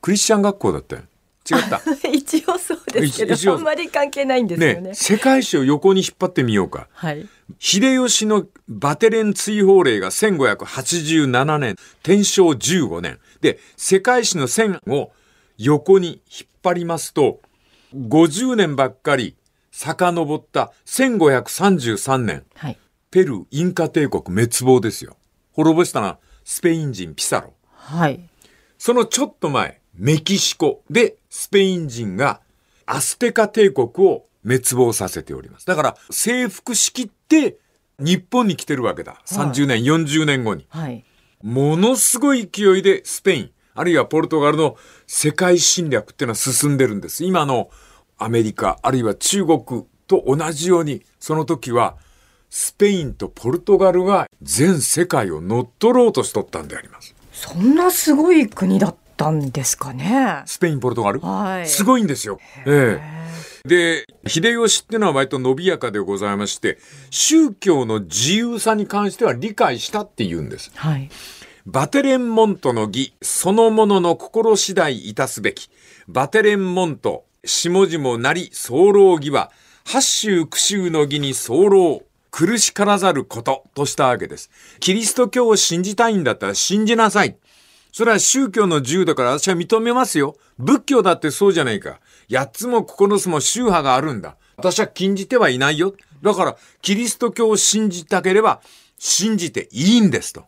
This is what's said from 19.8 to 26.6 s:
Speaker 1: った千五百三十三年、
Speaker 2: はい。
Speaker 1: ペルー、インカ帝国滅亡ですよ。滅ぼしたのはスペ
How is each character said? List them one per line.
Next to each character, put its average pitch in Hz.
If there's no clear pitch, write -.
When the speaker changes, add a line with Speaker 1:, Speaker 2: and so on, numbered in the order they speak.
Speaker 1:
っ 151
た 131
千 254
五 156
百 127
三 190
十 117
三 131
年、 73
Speaker 2:
は 147
い。 -
Speaker 1:
ペ 185
ル 147
ー、 87
イ 147
ン 180
カ 160
帝 156
国 -
滅 117
亡 127
で 104
す -
よ。 -
滅 156
ぼ 175
し -
た 131
の 104
は 92
ス -
ペ 170